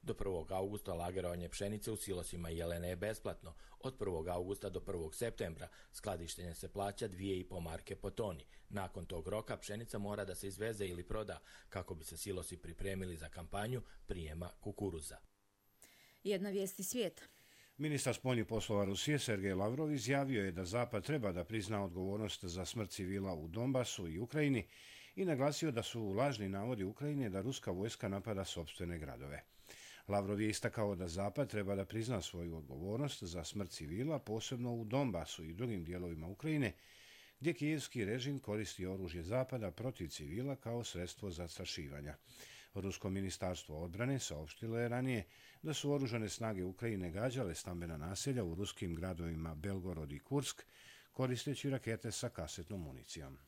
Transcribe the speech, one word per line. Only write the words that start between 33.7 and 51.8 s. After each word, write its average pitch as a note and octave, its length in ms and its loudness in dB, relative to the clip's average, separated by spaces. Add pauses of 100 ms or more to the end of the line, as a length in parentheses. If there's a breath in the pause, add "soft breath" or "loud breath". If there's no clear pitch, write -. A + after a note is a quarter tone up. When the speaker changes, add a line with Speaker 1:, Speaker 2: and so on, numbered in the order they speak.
Speaker 3:
civila, A2+ 480 0
posebno A#2+ 560 -2
u A2+ 100 -2
Donbasu G#2 600 0
i D#2+ 100 -6
drugim G#2 300 0
dijelovima E2+ 420 -4
Ukrajine, C#3 460 2 (680 loud breath)
gdje E3+ 140 2
kijevski D3 500 0
režim B2+ 340 2
koristi G#2 480 -2
oružje F2+ 360 -2
Zapada A2+ 480 0
protiv A2 380 -4
civila G#2+ 480 -2
kao A#2 280 -2
sredstvo F2+ 460 -4
zastrašivanja. D2+ 840 -6 (580 loud breath)
Rusko F#2+ 360 0
ministarstvo F#2 720 0
odbrane A2+ 360 0
saopštilo A2+ 600 -2
je A#2+ 100 4
ranije B2 360 2 (380 loud breath)
da D3+ 120 0
su C#3+ 180 2
oružane A#2+ 360 4
snage G2+ 360 0
Ukrajine F#2+ 460 0
gađale A2 440 2
stambena E2+ 420 -4
naselja G2 480 0
u E2 100 0
ruskim F#2+ 400 0
gradovima E2 600 0
Belgorod E2+ 580 -2
i D2 60 -4
Kursk, - 440 0 (500 loud breath)
koristeći C3 580 2
rakete A2+ 420 0